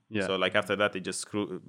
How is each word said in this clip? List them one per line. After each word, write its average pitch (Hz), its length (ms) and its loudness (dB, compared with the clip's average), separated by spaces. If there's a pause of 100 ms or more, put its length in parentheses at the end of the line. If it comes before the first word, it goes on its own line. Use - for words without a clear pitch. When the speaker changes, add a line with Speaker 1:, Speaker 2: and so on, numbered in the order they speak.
(120)
Speaker 1:
Yeah. 98 160 0
Speaker 2:
So, 95 80 2
like, 92 200 2
after 104 200 2
that, 104 200 2
it 95 40 -4
just 92 220 -6
screw-, 101 480 -4